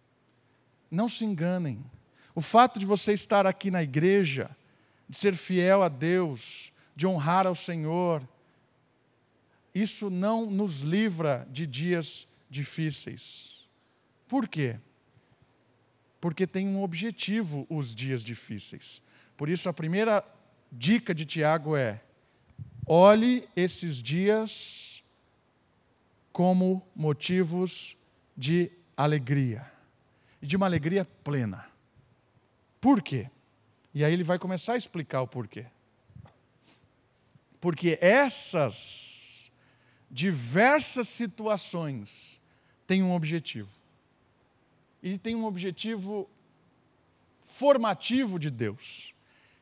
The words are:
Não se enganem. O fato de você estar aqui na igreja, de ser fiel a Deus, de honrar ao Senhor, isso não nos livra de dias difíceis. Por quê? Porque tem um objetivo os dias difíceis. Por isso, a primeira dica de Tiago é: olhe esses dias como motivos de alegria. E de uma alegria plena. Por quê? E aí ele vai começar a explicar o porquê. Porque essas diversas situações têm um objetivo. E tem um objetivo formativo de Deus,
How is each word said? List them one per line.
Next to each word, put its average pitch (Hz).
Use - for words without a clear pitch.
Não 208
se -
enganem. 170
O 175
fato 226
de 196
você 202
estar 202
aqui 190
na 180
igreja, 151
de -
ser 196
fiel 185
a 175
Deus, 156
de 147
honrar 180
ao 185
Senhor, 165
isso 202
não 214
nos 190
livra 160
de 139
dias 156
difíceis. -
Por 254
quê? 123
Porque 170
tem 190
um 196
objetivo 180
os 139
dias 123
difíceis. -
Por 147
isso, 175
a 175
primeira 196
dica 185
de 160
Tiago 151
é: 113
olhe 214
esses 170
dias 202
como 185
motivos 175
de 165
alegria. 139
E 151
de 147
uma 196
alegria 175
plena. 117
Por 240
quê? 131
E 147
aí 151
ele 180
vai 175
começar 185
a -
explicar 147
o 127
porquê. 120
Porque 170
essas -
diversas 185
situações 175
têm 190
um 185
objetivo. 156
E 190
tem 226
um 226
objetivo 196
formativo 233
de 151
Deus, -